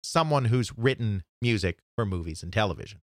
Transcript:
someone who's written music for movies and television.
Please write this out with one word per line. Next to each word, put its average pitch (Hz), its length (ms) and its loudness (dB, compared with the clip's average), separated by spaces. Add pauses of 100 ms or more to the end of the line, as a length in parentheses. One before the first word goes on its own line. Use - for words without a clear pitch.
someone 151 440 2
who's 117 300 2
written 113 460 0 (200)
music 101 360 2 (160)
for 117 100 0
movies 85 380 -4
and 87 100 -10
television. 104 520 -2